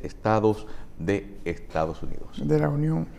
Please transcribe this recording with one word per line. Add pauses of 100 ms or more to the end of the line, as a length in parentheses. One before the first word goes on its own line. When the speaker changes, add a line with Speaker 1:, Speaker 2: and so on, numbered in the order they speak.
Speaker 1:
estados (320)
de
Estados
Unidos. (160)
Speaker 2:
De
la
Unión, (120)